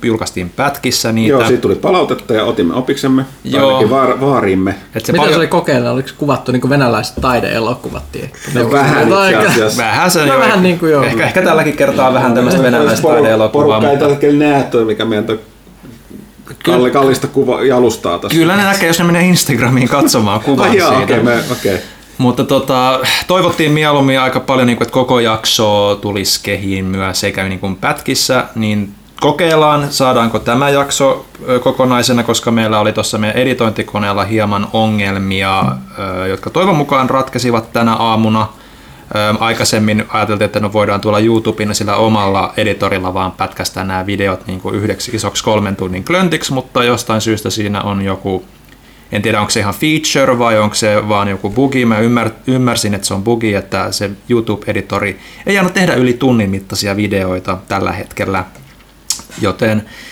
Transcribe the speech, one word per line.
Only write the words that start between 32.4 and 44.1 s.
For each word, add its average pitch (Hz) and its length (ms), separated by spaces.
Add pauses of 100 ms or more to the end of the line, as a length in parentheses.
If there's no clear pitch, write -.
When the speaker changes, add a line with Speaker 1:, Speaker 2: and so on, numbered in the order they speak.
Speaker 1:
meillä 110 300
oli 107 120
tossa 107 260
meidän 107 240
editointikoneella 104 840
hieman 104 480
ongelmia, 98 920 (580)
ö, 92 40
jotka 95 240
toivon 185 260
mukaan 135 340
ratkesivat 123 600
tänä 117 220
aamuna. 110 520 (680)
Ö, 107 260
aikaisemmin 107 680
ajateltiin, 107 380
että 101 140
no 101 120
voidaan 101 280
tuolla 104 180
YouTubena 110 560
sillä 101 220
omalla 101 600
editorilla 98 580
vaan 92 180
pätkästään - 560
nämä 92 180
videot 98 400